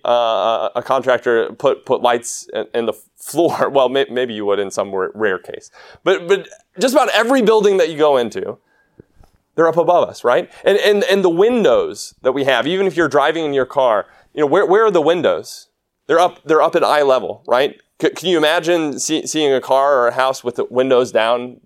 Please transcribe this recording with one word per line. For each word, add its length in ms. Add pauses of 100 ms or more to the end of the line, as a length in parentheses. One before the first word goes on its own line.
uh, 60
a, 680
a 40
contractor 720
put, 320
put 160
lights 500
in, 220
in 140
the 60 (220)
floor. 540
<laughs> 40
Well, 160
may-, 200
maybe 240
you 140
would 100
in 140
some 220
rare, 200
rare 240
case. 320 (340)
But, 240
but 220 (300)
just 160
about 140
every 340
building 340
that 120
you 80
go 200
into, 400 (1000)
they're 120
up 100
above 300
us, 160
right? 260 (140)
And, 140
and, 260
and 180
the 80
windows 920
that 100
we 140
have, 200
even 220
if 80
you're 140
driving 340
in 100
your 120
car, 400 (280)
you 60
know, 80
where, 180
where 200
are 60
the 100
windows? 680 (400)
They're 120
up, 260
they're 160
up 160
at 60
eye 180
level, 440
right? 360 (200)
C-, 100
can 180
you 80
imagine 600
see-, 280
seeing 260
a 60
car 380
or 100
a 60
house 320
with 100
the 80
windows 480
down 540